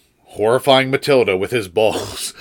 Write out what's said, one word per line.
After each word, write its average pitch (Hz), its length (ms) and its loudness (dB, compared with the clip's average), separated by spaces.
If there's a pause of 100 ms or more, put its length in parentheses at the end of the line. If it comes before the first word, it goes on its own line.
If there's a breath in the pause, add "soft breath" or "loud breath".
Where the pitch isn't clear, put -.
(260)
horrifying 131 680 2
Matilda 127 440 2
with 95 160 -2
his 113 160 -4
balls, 101 720 -4